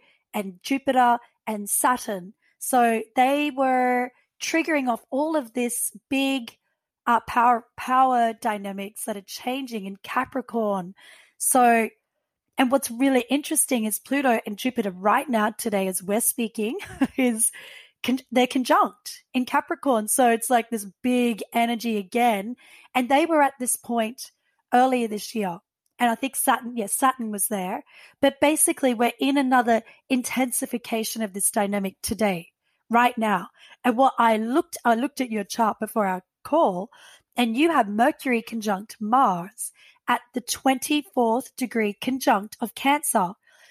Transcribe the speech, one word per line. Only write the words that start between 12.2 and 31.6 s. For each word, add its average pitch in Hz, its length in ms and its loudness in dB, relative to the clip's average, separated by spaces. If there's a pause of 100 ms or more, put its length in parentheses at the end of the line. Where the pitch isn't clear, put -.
and 254 140 2
what's - 180 2
really 247 400 2
interesting 269 560 0
is 214 140 -4
Pluto 269 460 0
and 208 120 -8
Jupiter 226 340 -4
right 208 380 0
now 220 220 0
today 196 360 -2
as 185 140 -4
we're 202 200 -2
speaking 226 580 -4 (180)
<laughs> - 200 -2
is 240 340 0 (520)
con-, 262 160 -2 (120)
they're 247 160 2
conjunct 285 760 0 (100)
in 254 120 0
Capricorn. 247 640 0
So 247 240 4
it's 233 180 0
like 233 200 2
this 208 180 -6 (160)
big 247 400 0 (100)
energy 233 440 0
again. 220 580 0 (400)
And 247 140 0
they 294 180 4
were 311 160 4
at 262 160 0
this 240 160 -4
point 233 560 -6 (420)
earlier 247 340 4
this 208 280 -8
year. 190 240 -4 (400)
And 247 100 2
I 226 60 0
think 262 200 -6
Saturn, 240 420 -2
yes, 202 160 -4
Saturn 247 380 0
was 202 160 -4
there. 202 360 -6 (380)
But 277 180 2
basically, 302 540 2
we're 233 260 0
in 277 180 0
another 247 460 2 (260)
intensification 240 1120 -4
of 196 120 -6
this 196 180 -2
dynamic 202 500 -2